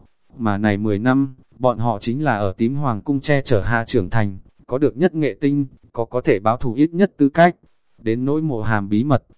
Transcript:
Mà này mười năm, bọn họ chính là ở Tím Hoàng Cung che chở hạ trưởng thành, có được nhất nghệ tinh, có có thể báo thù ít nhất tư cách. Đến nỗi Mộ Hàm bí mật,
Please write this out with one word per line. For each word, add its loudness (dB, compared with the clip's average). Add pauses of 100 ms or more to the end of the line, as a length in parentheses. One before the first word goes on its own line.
(380)
Mà 0
này 0
mười -2
năm, 0 (220)
bọn 2
họ -2
chính -4
là 0
ở -2
Tím -2
Hoàng -2
Cung -2
che 0
chở 2
hạ 0
trưởng -2
thành, 0 (300)
có -4
được 0
nhất 0
nghệ -2
tinh, 0 (260)
có -4
có -4
thể 2
báo 0
thù -2
ít 2
nhất 2
tư 4
cách. 4 (460)
Đến -2
nỗi 0
Mộ -2
Hàm 0
bí 0
mật, 2 (140)